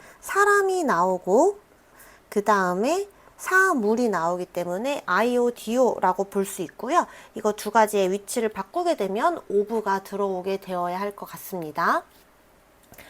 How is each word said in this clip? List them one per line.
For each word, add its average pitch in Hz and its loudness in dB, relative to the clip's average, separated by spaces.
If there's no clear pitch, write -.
사람이 392 2
나오고 190 2
그 202 -2
다음에 208 0
사물이 247 2
나오기 180 -2
때문에 185 -4
아이오디오라고 226 0
볼 196 -2
수 - -10
있고요. 254 -2
이거 208 -2
두 208 -8
가지의 208 4
위치를 208 -4
바꾸게 330 -2
되면 226 -2
오브가 202 -2
들어오게 196 -4
되어야 180 -4
할 202 -6
것 190 -14
같습니다. 175 -4